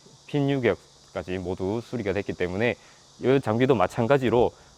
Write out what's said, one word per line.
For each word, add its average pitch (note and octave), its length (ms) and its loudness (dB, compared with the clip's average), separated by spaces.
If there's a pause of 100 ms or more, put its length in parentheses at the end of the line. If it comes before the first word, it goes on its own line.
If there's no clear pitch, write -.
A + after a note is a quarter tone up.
(280)
핀 C#3+ 220 -2
유격까지 F#2+ 920 -2
모두 F#2+ 420 -4
수리가 G#2 320 -4
됐기 G2 200 -4
때문에 F#2+ 420 -2 (460)
이 C3 200 2
장비도 B2+ 340 2
마찬가지로, A2+ 760 2 (260)